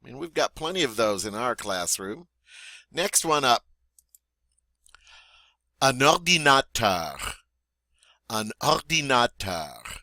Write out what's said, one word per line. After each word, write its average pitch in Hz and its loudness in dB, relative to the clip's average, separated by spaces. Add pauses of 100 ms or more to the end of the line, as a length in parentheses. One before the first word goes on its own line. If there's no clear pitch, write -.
I - -20
mean, 123 -18
we've 160 -12
got - -2
plenty 170 -4
of 120 -2
those 104 0
in 104 -8
our 120 -4
classroom. 98 -6 (640)
Next - -2
one 151 2
up. 120 4 (2250)
Un 135 2
ordinateur. 135 2 (1120)
Un 110 -4 (100)
ordinateur. 120 0 (220)